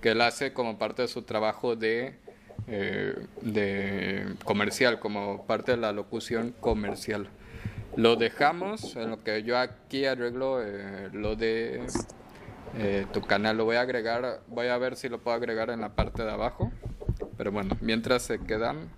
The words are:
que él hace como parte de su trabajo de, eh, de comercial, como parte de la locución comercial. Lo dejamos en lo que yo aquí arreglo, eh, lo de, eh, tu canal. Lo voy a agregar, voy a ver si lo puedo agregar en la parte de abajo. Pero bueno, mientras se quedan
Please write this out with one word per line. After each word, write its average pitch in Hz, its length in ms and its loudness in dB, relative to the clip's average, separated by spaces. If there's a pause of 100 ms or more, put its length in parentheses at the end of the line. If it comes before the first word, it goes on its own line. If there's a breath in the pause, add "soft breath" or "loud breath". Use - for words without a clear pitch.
que 113 100 6
él 113 100 4
hace 123 320 2
como 113 240 -2
parte 110 260 -2
de 117 40 2
su 117 160 -6
trabajo 107 520 0
de, 113 440 0 (480 loud breath)
eh, 101 580 -2 (160)
de 98 1000 0
comercial, 104 560 4
como 101 480 -4
parte 110 240 2
de 120 60 4
la 110 160 2
locución 113 680 -2
comercial. 107 680 0 (680 loud breath)
Lo 117 220 10
dejamos 170 800 2
en 113 140 -4
lo 110 140 -6
que 110 180 0
yo 120 160 2
aquí 127 480 0
arreglo, 127 560 0
eh, 98 520 -6
lo 107 220 0
de, 113 460 0 (960 loud breath)
eh, 98 360 2
tu 101 80 0
canal. 107 360 4
Lo 113 80 2
voy 113 120 4
a 120 40 4
agregar, 120 680 0
voy 120 200 -2
a 123 100 2
ver 123 200 0
si 135 120 -6
lo 117 100 -4
puedo 117 180 0
agregar 113 340 0
en 117 100 -2
la 107 140 -6
parte 110 280 0
de 110 80 0
abajo. 110 400 0 (680)
Pero 104 160 0
bueno, 104 280 0
mientras 113 420 2
se 113 160 -2
quedan 131 580 -2